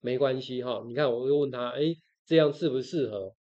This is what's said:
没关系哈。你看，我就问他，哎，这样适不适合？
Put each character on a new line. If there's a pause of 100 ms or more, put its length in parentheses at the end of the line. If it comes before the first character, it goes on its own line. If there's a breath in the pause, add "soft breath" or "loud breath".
没
关
系
哈。
你
看，
我
就
问
他，
哎， (300 soft breath)
这
样
适
不
适
合？ (120)